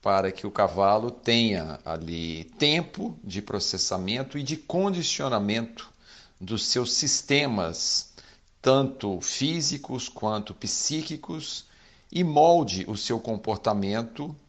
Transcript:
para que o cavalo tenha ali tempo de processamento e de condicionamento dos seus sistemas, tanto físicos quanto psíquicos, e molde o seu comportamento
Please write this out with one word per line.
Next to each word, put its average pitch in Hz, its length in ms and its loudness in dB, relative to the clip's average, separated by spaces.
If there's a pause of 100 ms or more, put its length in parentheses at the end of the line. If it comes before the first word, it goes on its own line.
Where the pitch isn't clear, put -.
para 98 320 2
que - 140 -10
o 101 40 -4
cavalo 101 600 4
tenha 107 720 0
ali 82 600 -6 (140)
tempo 165 640 -2
de 98 200 -8
processamento 101 960 -4
e 143 40 -6
de 139 140 -4
condicionamento 131 1300 -2 (500)
dos 98 280 -4
seus 120 260 0
sistemas, 123 1200 0 (480)
tanto 131 580 2
físicos 139 880 -4
quanto 107 460 -4
psíquicos, - 1120 -6 (440)
e 180 140 2
molde 151 640 6
o 107 80 -4
seu 113 240 -2
comportamento 110 1120 -2 (140)